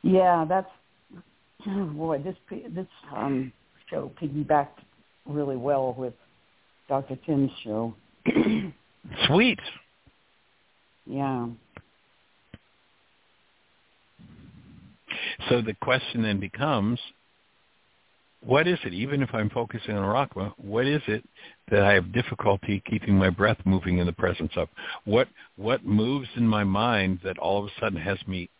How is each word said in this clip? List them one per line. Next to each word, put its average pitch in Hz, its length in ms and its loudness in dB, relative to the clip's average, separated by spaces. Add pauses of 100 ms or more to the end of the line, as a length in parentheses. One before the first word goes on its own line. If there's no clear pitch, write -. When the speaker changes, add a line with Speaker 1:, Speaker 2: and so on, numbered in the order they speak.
Speaker 1:
Yeah, 180 440 6
that's, 190 220 0 (960)
oh 196 200 -4
boy, 151 360 -4
this, 185 140 -8 (360)
this, 185 140 -8 (300)
um, 131 360 -2 (380)
show 139 220 -6 (100)
piggybacked 143 460 0 (580)
really 143 300 -4
well 131 420 0
with 127 160 -8 (760)
Doctor 135 380 -4
Tim's 139 240 2 (140)
show. 113 280 -4 (340)
<clears throat> - 60 2 (920)
Speaker 2:
Sweet. 208 320 4 (1500)
Speaker 1:
Yeah. 135 420 -4 (4000)
Speaker 2:
So 120 140 4
the 110 180 -4
question 127 420 -2
then 104 160 0
becomes, 113 600 -2 (1400)
what 135 240 4
is 180 180 0
it, 87 100 -6
even 135 280 -2
if 127 120 -2
I'm 107 160 0
focusing 113 460 -6
on 98 80 -2
Rakma, 101 520 -2
what 110 300 -2
is 147 220 0
it 107 140 -2 (480)
that 101 120 6
I 101 100 8
have 90 200 4
difficulty 101 760 0
keeping 107 260 2
my 95 140 6
breath 101 380 2
moving 92 320 2
in 87 80 2
the 87 80 0
presence 87 420 -2
of? 82 120 -2 (360)
What, 113 240 2 (280)
what 104 280 -2
moves 117 520 2
in 117 100 2
my 107 180 4
mind 98 600 2
that 95 140 -6
all 95 200 0
of 101 80 -4
a - 140 -14
sudden 98 200 -2
has 92 260 -2
me 92 220 -8 (120)